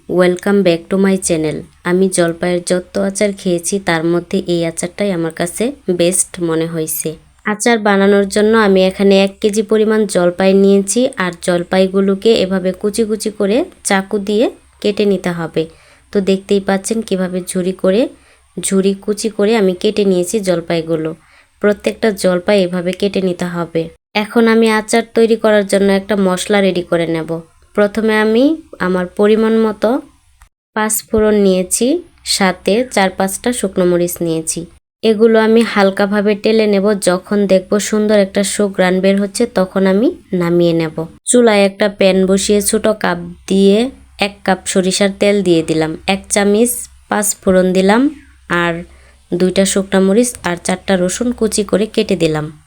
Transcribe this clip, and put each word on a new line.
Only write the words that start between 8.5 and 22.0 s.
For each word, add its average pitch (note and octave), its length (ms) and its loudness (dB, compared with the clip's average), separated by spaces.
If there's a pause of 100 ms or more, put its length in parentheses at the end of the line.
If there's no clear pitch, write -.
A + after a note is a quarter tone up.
আমি G3 220 4 (100)
এখানে G3 240 2 (100)
এক G3 160 -2
কেজি G#3+ 240 0
পরিমাণ G#3+ 440 2
জলপাই F#3 440 0 (120)
নিয়েছি, G3 380 2 (160)
আর F3+ 140 -2 (120)
জলপাইগুলোকে F#3+ 880 0 (100)
এভাবে F#3 280 -2 (120)
কুচি G#3 240 -2
কুচি G#3 260 -4
করে G3+ 260 0 (260)
চাকু F#3+ 360 -2
দিয়ে G#3 260 0 (340)
কেটে G#3 260 -2
নিতে F#3 260 0
হবে। E3 320 -4 (500)
তো - 80 0
দেখতেই G3 400 0
পাচ্ছেন G3 400 -2
কিভাবে F#3 460 -4
ঝুরি F#3 260 -4
করে, F#3+ 280 0 (560)
ঝুরি F#3+ 440 0
কুচি G#3 280 -6
করে G#3 280 -2
আমি F#3+ 220 2
কেটে G#3 260 -2
নিয়েছি F3+ 340 0
জলপাইগুলো। E3 680 -4 (520)
প্রত্যেকটা G#3 460 -2 (140)